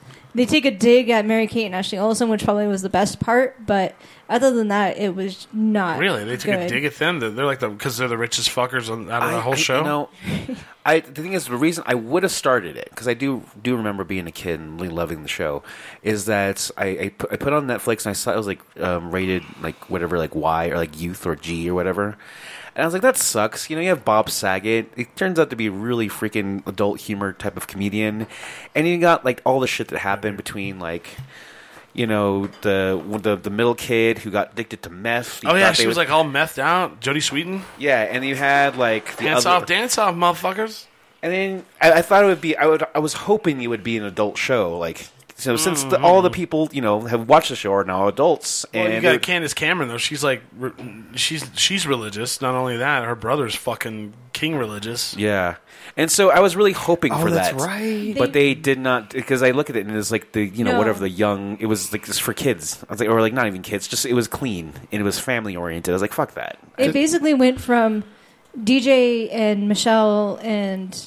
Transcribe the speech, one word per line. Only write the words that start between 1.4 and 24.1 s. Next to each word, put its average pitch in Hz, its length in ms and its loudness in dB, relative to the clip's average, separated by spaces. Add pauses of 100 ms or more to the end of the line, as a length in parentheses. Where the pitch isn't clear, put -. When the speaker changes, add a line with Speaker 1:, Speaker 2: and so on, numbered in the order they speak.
Speaker 1:
and 185 80 -6
Ashley 190 240 -4
Olsen, 226 320 2
which 214 140 0
probably 208 240 2
was 196 160 -2
the 196 60 -4
best 190 300 0
part, 247 460 0
but 196 300 0 (340)
other 240 240 4
than 226 140 0
that, 202 320 0
it 202 160 -2
was 190 360 -8
not 208 460 0
Speaker 2:
Really? 156 260 0
They 123 140 -4
took 202 140 -2
Speaker 1:
good. 196 80 0
Speaker 2:
a 175 100 -4
dig 131 160 0
at 139 120 -4
them? 165 220 0
They're, 113 120 -2
they're 123 140 -2
like 139 140 0
the, 117 120 -2
'cause 113 260 -6
they're 127 100 0
the 117 120 -2
richest 120 320 -2
fuckers 127 400 -2
on, 110 180 -8
out 117 140 -2
of - 80 0
the 117 60 -2
Speaker 3:
I, 117 40 -2
Speaker 2:
whole 127 120 -2
Speaker 3:
I, 131 40 0
Speaker 2:
show? 131 220 2
Speaker 3:
you 156 40 2
know, 147 260 -2 (760)
I, 160 140 6
the 151 240 -10
thing 185 100 -6
is, 165 140 -4
the 123 100 -4
reason 160 300 0
I 123 80 2
would 123 260 -2
have 185 100 0
started 98 460 0
it, - 180 -12
'cause 117 120 -10
I 120 80 0
do, 131 260 -4 (180)
do 123 160 0
remember 104 280 -2
being 90 240 -6
a 82 40 -14
kid 82 280 -6
and 80 200 -12
really 87 140 -6
loving 82 300 -4
the 73 40 -14
show, 73 360 -4 (400)
is 104 220 -2
that 101 520 0
I, 101 100 -2
I 95 300 -4
pu-, - 140 -4
I 104 60 -4
put 139 160 -2
on 147 120 0
Netflix 117 400 -2
and 107 60 -2
I - 20 -2
saw 110 180 -4
it 95 60 0
was, 110 100 -4
like, 95 140 -6 (180)
um, 87 300 -2
rated, 92 340 -2 (200)
like, - 260 -10
whatever, 87 300 -2
like, 78 160 -4
Y 80 320 0
or, 80 100 -2
like, 78 240 -4
youth 87 240 -8
or 85 100 -2
G 82 320 -6
or 90 60 -2
whatever. 92 420 -2 (640)
And 131 60 0
I 160 40 2
was 165 60 -4
like, 190 100 -2
"That 254 120 4
sucks." - 540 -2
You 156 80 -4
know, 165 40 -2
you 175 60 -2
have 170 160 0
Bob 107 260 2